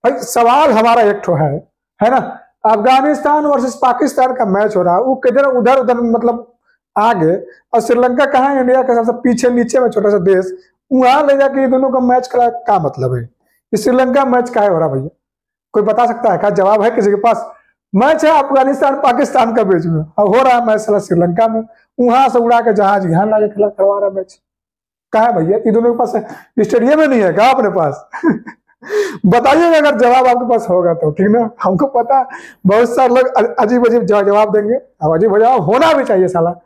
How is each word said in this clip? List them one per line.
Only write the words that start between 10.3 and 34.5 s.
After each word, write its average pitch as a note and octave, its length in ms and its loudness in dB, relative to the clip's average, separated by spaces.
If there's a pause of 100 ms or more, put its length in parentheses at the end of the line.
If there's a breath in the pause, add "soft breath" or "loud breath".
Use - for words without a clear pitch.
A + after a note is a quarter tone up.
वहां C4 340 2
ले C#4 100 2
जाके C4+ 240 0
ये C4+ 60 0
दोनों C4 240 0
का C4 100 -2
मैच B3 260 0
खेला, A#3+ 220 0
क्या A#3 300 -2
मतलब C3 360 -4
है? A#2+ 80 -6
ये - 540 -12
श्रीलंका B3+ 480 0
match B3 260 -2
काहे G#3 180 0
हो E3+ 100 0
रहा D#3 100 -2
भैया? C3+ 200 -6 (640)
कोई G#3 100 0
बता A3 240 0
सकता A3+ 260 -2
है E3+ 60 -2
क्या? G#3 120 0
जवाब G3 320 0
है A#3 80 2
किसी G#3 200 0
के G3+ 60 0
पास? - 300 -2 (480 loud breath)
Match D4+ 300 2
है D4+ 180 4
अफगानिस्तान C4+ 520 0
पाकिस्तान B3 600 0
का A3+ 100 2
बीच F3 220 0
में, D#3+ 140 -2
अब G3+ 360 0
हो C4 60 4
रहा B3+ 120 4
है A#3 120 0
मैच G#3+ 140 0
साला G#3 180 -2
श्रीलंका F3 500 0
में, A3 140 -4 (380 soft breath)
वहां B3 280 2
से A#3+ 100 0
उड़ा A#3 220 2
के A3+ 120 0
जहाज G3 380 0
यहाँ F#3 160 0
लाके G#3+ 220 0
खिला, G#3 200 -2
करवा G3+ 320 0
रहा G3 100 -2
मैच। F#3+ 300 -10 (720)
कहाँ A3+ 140 2
है A#3 60 0
भैया? F3+ 260 -2
ये A3 120 -2
दोनों A#3 220 2
के A#3 60 -4
पास A#3 140 -2 (540 loud breath)
स्टेडियम C4+ 340 0
ही D#4 60 2
नहीं B3+ 140 0
है F3+ 120 0
क्या G#3+ 180 2
अपने B3+ 180 0
पास? D#3+ 460 -4
<laughs> - 100 -12 (1000 loud breath)
बताइएगा D4 520 2
अगर C#4+ 200 0
जवाब B3 280 2
आपके B3 220 0
पास A3+ 220 0
होगा F3 240 0
तो, D#3+ 160 -2
ठीक F#3+ 180 -2
ना? A3+ 220 0 (120)
हमको F#3 240 0
पता B3+ 420 -2 (380 loud breath)
बहुत A#3 300 2
सारे B3+ 180 2
लोग B3+ 120 2
अ-, A#3+ 320 -2
अजीब A#3+ 280 0
अजीब A#3 180 0
जवा-, G3+ 220 0
जवाब G#3 300 2